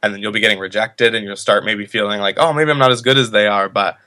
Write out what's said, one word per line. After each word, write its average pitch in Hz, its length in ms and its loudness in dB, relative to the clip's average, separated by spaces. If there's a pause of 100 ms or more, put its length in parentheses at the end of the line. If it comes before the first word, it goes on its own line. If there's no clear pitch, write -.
and 104 100 -2
then 101 80 -14
you'll 107 100 -6
be 110 80 -4
getting 104 200 0
rejected, 110 560 -2
and 107 100 -4
you'll 101 100 -10
start 101 300 0
maybe 104 220 -4
feeling 104 340 -4
like, 98 180 -2
"Oh, 160 140 2
maybe 151 160 0
I'm 147 80 0
not 131 140 4
as 117 100 0
good 131 160 4
as 120 140 2
they 107 160 4
are." 101 200 0
But, 98 400 -2